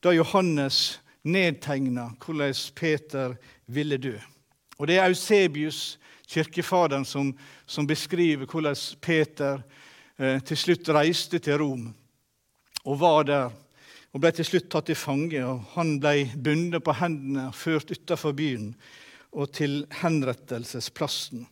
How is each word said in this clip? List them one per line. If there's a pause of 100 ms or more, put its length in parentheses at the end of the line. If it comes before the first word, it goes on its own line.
da
Johannes (240)
nedtegnet
hvordan (240)
Peter (320)
ville
dø. (560)
Og
det
er
Eusebius, (340)
kirkefaderen,
som, (340)
som
beskriver
hvordan (260)
Peter, (560)
eh,
til
slutt
reiste
til
Rom (920)
og
var
der, (640)
og
ble
til
slutt
tatt
i
fange,
og (160)
han
ble
bundet
på
hendene,
ført
utenfor
byen (640)
og
til (160)
henrettelsesplassen.